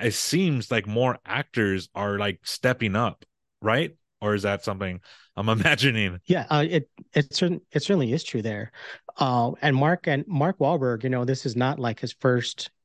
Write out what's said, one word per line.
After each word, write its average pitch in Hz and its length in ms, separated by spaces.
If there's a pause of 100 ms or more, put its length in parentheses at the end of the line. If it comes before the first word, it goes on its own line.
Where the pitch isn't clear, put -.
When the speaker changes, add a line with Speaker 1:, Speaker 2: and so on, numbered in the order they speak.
Speaker 1:
it 117 140
seems 160 560
like 107 160
more 117 380
actors 101 720
are, 101 240
like, 101 260
stepping 120 500
up, 110 300 (380)
right? 117 340 (240)
Or 104 140
is 98 80
that 101 200
something 95 380 (360)
I'm 104 120
<laughs> - 0
imagining? 110 800
Speaker 2:
Yeah, 170 240
uh, 151 180
it, 165 200 (260)
it 151 200
certain-, 175 280 (100)
it 151 100
certainly 143 300
is 160 100
true 113 200
there. 107 280 (460)
Uh, 123 360 (100)
and 143 140
Mark, 160 320
and 143 180
Mark 170 320
Wahlberg, 131 460
you 131 40
know, 123 160
this 131 220
is 117 80
not, 131 240
like, 120 220
his 120 140
first - 560 (140)